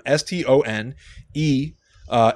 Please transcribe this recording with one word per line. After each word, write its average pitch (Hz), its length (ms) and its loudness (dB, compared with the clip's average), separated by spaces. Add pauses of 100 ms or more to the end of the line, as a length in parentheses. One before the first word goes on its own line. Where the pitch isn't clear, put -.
S 147 180 0
T 180 220 -6
O 135 160 4
N 110 340 -6 (380)
E, 147 400 0 (360)
uh, 117 260 4